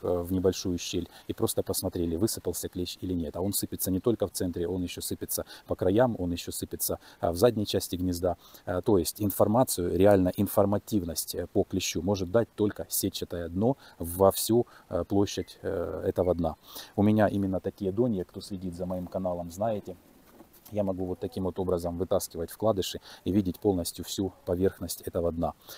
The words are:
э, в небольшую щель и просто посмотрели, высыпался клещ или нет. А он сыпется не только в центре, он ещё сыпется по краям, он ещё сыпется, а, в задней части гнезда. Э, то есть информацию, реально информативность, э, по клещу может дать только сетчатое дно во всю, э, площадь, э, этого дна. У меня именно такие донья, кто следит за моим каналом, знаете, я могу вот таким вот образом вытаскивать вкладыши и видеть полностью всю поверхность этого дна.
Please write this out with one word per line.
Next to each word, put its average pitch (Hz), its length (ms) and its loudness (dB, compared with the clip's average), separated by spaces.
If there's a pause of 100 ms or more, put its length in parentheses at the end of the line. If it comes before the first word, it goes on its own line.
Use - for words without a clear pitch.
э, 90 200 0
в 87 120 -4
небольшую 92 440 0
щель 87 300 -6 (220)
и 104 40 -4
просто - 300 -2
посмотрели, 85 540 -2
высыпался 90 500 -2
клещ 90 320 -6
или 92 140 -4
нет. 82 240 -4
А 87 40 -4
он 101 120 -2
сыпется - 360 -4
не 92 120 0
только 107 260 0
в - 40 -8
центре, 87 360 -4
он 92 160 -4
ещё - 160 -8
сыпется - 460 -6 (200)
по 87 100 -2
краям, 104 440 2
он 87 140 -2
ещё - 180 -6
сыпется, - 480 -6 (220)
а, 87 100 0
в 85 60 -4
задней 110 320 4
части - 260 -2
гнезда. 87 400 0 (300)
Э, 90 160 -2
то 104 160 4
есть - 240 0
информацию, 104 720 2
реально 95 400 8
информативность, 98 1000 0
э, 90 180 -4
по 98 100 4
клещу - 380 -2
может 95 300 0
дать 113 240 4
только 104 340 0
сетчатое - 580 -4
дно 98 300 2 (220)
во 90 320 6
всю, - 340 2 (240)
э, 87 140 -2
площадь, 98 580 0
э, 87 460 -4
этого 90 260 2
дна. 82 220 0 (400)
У 101 80 4
меня 107 240 6
именно 95 320 0
такие 95 320 -4
донья, 104 320 0
кто - 180 -12
следит 92 320 -8
за 90 140 -6
моим 90 180 -6
каналом, 87 460 -4
знаете, 98 440 -4 (760)
я 104 120 0
могу 92 220 -2
вот 90 140 -4
таким 98 240 -4
вот 90 160 -2
образом 87 400 0
вытаскивать 85 500 -2
вкладыши 104 520 0 (220)
и 90 80 -2
видеть 92 280 2
полностью 90 440 0
всю 95 300 -4 (120)
поверхность 92 600 -2
этого 85 260 -2
дна. 80 220 -2 (240)